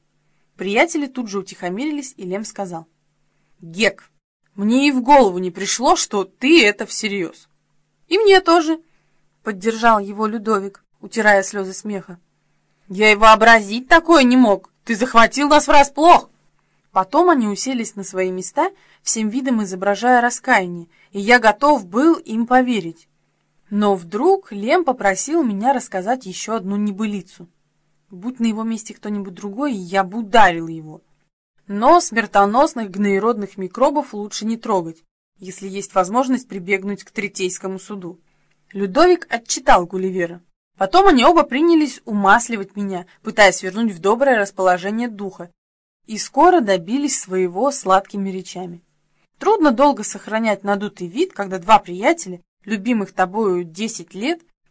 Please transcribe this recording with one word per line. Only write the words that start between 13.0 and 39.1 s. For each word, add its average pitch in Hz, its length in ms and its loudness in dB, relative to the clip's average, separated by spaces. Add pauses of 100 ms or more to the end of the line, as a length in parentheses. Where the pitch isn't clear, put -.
и 208 40 4
вообразить 220 720 6
такое 330 360 6
не 247 120 4
мог. 208 340 2 (140)
Ты 226 120 -4
захватил 247 520 2
нас 294 200 4
врасплох». 294 640 6 (600)
Потом 277 400 2
они 254 180 2
уселись 226 480 -6
на 190 80 -12
свои 185 260 -4
места, 285 400 -4 (320)
всем 220 280 -4
видом 247 320 -2
изображая 202 580 0
раскаяние, 190 680 -2 (220)
и 196 100 -8
я 233 180 4
готов 226 480 2
был 277 300 2
им 226 300 -6
поверить. 247 640 -2 (640)
Но 202 240 2
вдруг 220 580 -2
Лем 262 320 -2
попросил 294 580 -2
меня 226 300 -2
рассказать 226 540 -4
ещё 190 280 -8
одну 196 220 -6
небылицу. 202 720 -6 (600)
Будь 233 300 -14
на 233 60 0
его 220 160 -2
месте 226 300 -8
кто-нибудь 202 400 -10
другой, 208 400 -6
я 190 320 -2
бы 190 140 -8
ударил 190 500 4
его. 156 320 -16 (640)
Но 240 320 4
смертоносных 220 920 0
гноеродных 202 680 -2
микробов 262 560 -2
лучше 208 320 -10
не 226 140 -4
трогать, 180 440 -6 (360)
если 185 280 -16
есть 196 280 -10
возможность 247 520 0
прибегнуть 190 580 -6
к - 60 -20
третейскому 190 680 -8
суду. 185 420 -16 (500)
Людовик 262 600 2